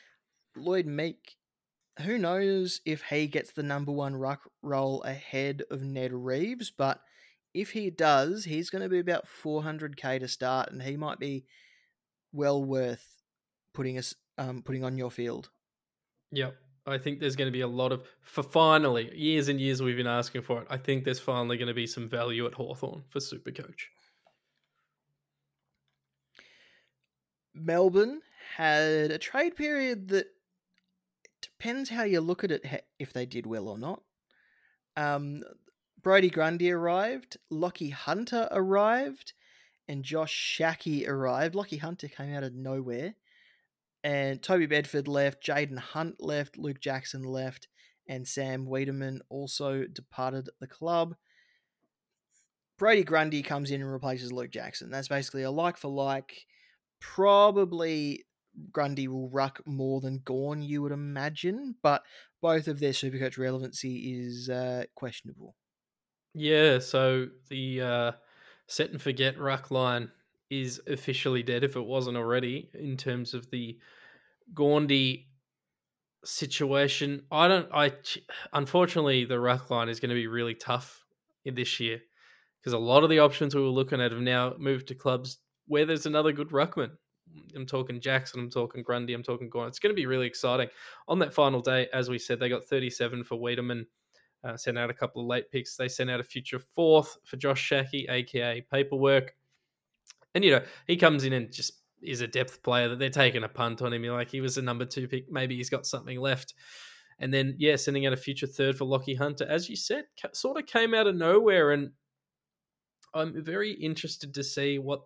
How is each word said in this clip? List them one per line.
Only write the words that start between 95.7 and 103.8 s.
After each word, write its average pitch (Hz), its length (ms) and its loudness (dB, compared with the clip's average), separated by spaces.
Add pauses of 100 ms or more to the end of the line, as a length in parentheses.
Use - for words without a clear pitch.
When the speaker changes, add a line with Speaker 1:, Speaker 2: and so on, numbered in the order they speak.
Speaker 2:
They 127 120 -4
sent 127 220 -4
out 123 100 -2
a 120 40 -6
future 127 360 -8
fourth 156 640 6
for - 140 -12
Josh 135 240 0
Schache, 135 460 0
A 123 160 0
K 120 180 -4
A 120 200 -2
paperwork. 139 760 4 (1000)
And, 190 80 4
you 175 80 10
know, 127 120 6 (220)
he 175 120 2
comes 156 260 6
in 131 100 2
and 120 180 -2
just - 220 -8 (280)
is 123 200 -6
a 120 60 -2
depth 127 360 -2
player 120 260 4
that 123 100 -4
they're 135 100 0
taking 127 340 4
a 110 40 -4
punt 117 340 -4